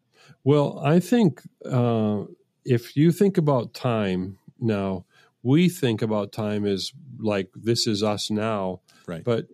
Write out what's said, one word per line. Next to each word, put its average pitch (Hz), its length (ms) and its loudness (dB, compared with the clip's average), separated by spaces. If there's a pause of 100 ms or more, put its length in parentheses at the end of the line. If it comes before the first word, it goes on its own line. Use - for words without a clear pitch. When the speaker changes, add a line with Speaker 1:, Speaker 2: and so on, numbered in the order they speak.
(440)
Speaker 1:
Well, 143 400 2
I 160 160 4
think, 202 400 2 (240)
uh, 113 600 0 (420)
if 123 300 0
you 160 160 6
think 196 260 2
about 143 340 0
time 98 680 -2 (200)
now, 98 460 -2 (380)
we 156 260 4
think 120 340 -2
about 107 300 -2
time 104 320 -4
as, 98 280 -2 (260)
like, 104 360 -2
this 117 320 -2
is 107 160 -2
us 107 280 -2
now. 104 500 -2 (260)
Speaker 2:
Right. 82 180 -10
Speaker 1:
But, 120 300 -2